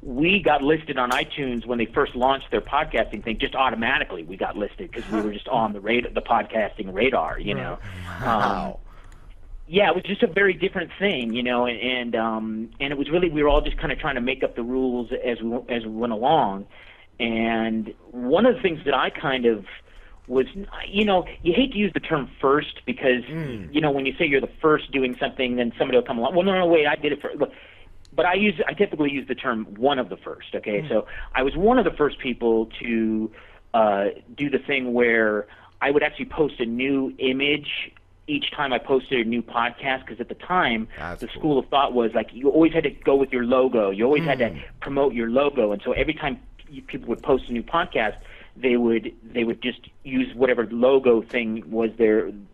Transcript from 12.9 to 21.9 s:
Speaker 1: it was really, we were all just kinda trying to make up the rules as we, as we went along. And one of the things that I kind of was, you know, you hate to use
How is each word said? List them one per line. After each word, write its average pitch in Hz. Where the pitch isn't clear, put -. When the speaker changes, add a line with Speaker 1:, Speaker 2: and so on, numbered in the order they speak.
Speaker 1:
it 143
was 139
really, 175
we 151
were 147
all 147
just 147
kinda 139
trying 143
to 120
make 131
up 135
the 123
rules 123
as 120
we, 117
as 117
we 110
went 113
along. 110
And 113
one 131
of 247
the -
things 170
that 139
I 156
kind 131
of 107
was, 127
you 202
know, 185
you 175
hate 262
to 196
use 202